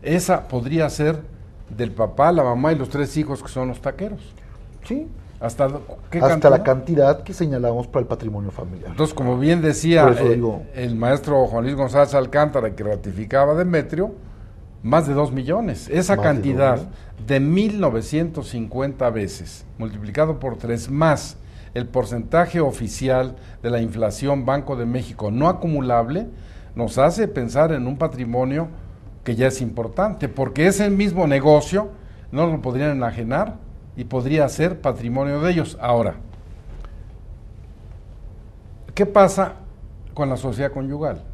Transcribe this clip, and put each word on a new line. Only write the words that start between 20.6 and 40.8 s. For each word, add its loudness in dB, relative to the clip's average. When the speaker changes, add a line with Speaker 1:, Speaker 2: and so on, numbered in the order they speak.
Speaker 1:
más 0
el -4
porcentaje 0
oficial 0
de -4
la 0
inflación -2
Banco -2
de -4
México -4
no 2
acumulable, 0
nos -2
hace 4
pensar 2
en -2
un -4
patrimonio -2
que -2
ya 4
es 0
importante, -2
porque 2
ese 4
mismo 2
negocio 4
no 2
lo 0
podrían -2
enajenar -2
y -8
podría 2
ser 0
patrimonio -2
de 2
ellos. 0
Ahora, 2
¿qué 2
pasa 4
con -2
la -2
sociedad -4
conyugal? -6